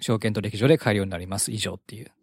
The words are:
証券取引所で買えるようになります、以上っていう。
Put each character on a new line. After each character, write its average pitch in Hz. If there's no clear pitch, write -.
証 110
券 110
取 107
引 101
所 120
で 156
買 117
え -
る -
よ 98
う -
に 95
な 87
り 90
ま 95
す、 -
以 107
上 92
っ -
て -
い 110
う。 -